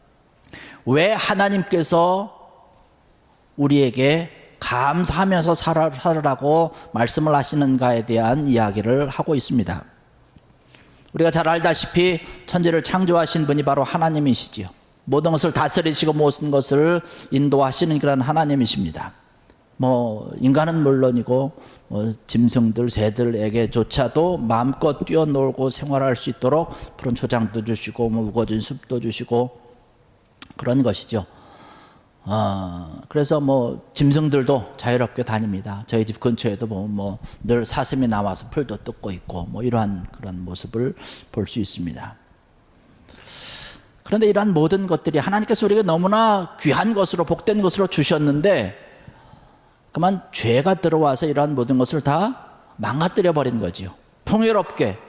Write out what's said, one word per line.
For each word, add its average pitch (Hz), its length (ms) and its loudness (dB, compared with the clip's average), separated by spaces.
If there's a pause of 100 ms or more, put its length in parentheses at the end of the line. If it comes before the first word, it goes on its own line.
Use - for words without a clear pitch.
(840)
왜 160 280 2
하나님께서 190 1300 0 (1160)
우리에게 143 720 2 (300)
감사하면서 165 960 0
살아-, 160 360 0
살으라고 151 840 0 (200)
말씀을 151 420 0
하시는가에 131 680 2
대한 120 420 0
이야기를 117 600 2
하고 147 260 -2
있습니다. 101 480 -2 (1300)
우리가 165 160 2
잘 160 180 0
알다시피 170 720 0 (260)
천지를 165 360 2
창조하신 170 640 2
분이 143 180 2
바로 139 200 2
하나님이시지요. 147 880 0 (360)
모든 151 260 2
것을 156 200 2
다스리시고 151 600 0
모든 151 360 0
것을 147 520 2 (280)
인도하시는 139 720 2
그런 139 220 2
하나님이십니다. 131 920 0 (640)
뭐 120 600 0
인간은 156 420 2
물론이고, 131 720 2 (380)
뭐 110 240 -2 (120)
짐승들, 117 640 2
새들에게조차도 113 1500 0
마음껏 135 680 0
뛰어놀고 135 640 0
생활할 135 460 -2
수 - 160 -8
있도록 147 400 0 (260)
푸른 123 160 -2
초장도 113 520 -2
주시고, 113 440 -4
뭐 113 160 -2
우거진 110 340 -2
숲도 127 400 -6
주시고 120 600 -2 (960)
그런 127 240 0
것이죠. 107 440 -2 (1000)
어, 95 840 -4
그래서 147 320 0
뭐 135 420 0 (100)
짐승들도 143 840 2
자유롭게 123 460 -2
다닙니다. 107 640 -4
저희 110 180 0
집 110 160 -10
근처에도 113 460 -2
보면 104 280 -6
뭐 98 240 -6 (240)
늘 120 220 0
사슴이 131 420 -2
나와서 101 420 -2
풀도 120 360 -6
뜯고 - 260 -10
있고, 90 380 -10
뭐 104 140 -10
이러한 104 500 -2
그런 90 320 -12
모습을 104 500 -6 (380)
볼 101 140 -4
수 - 120 -8
있습니다. - 560 -8 (1900)
그런데 214 240 2
이러한 208 260 4
모든 175 340 2
것들이 156 320 0
하나님께서 208 460 0
우리에게 208 180 4
너무나 190 800 2
귀한 180 320 2
것으로, 180 320 0
복된 208 360 0
것으로 190 260 2
주셨는데, 151 880 2 (1120)
그만 180 400 0
죄가 135 440 2
들어와서 156 520 2
이러한 147 260 0
모든 127 240 0
것을 127 240 0
다 170 460 -2 (300)
망가뜨려 170 560 0
버린 123 260 0
거지요. 92 340 -6 (320)
풍요롭게, 202 720 0 (120)